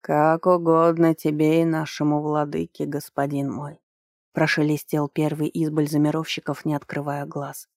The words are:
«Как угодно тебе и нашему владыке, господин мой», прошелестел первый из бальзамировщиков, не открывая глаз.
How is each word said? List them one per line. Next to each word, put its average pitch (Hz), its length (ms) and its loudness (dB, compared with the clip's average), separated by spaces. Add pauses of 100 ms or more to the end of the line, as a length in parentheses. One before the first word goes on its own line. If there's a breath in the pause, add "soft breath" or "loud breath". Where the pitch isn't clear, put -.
«Как 160 460 2
угодно 165 680 4
тебе 156 460 2
и 165 40 2
нашему 151 560 -2
владыке, 151 640 -4
господин 143 640 -4
мой», 143 320 -10 (520)
прошелестел 151 760 0
первый 151 400 -2
из 160 220 -2
бальзамировщиков, 151 960 -2
не 151 80 0
открывая 143 520 -6
глаз. 139 520 -12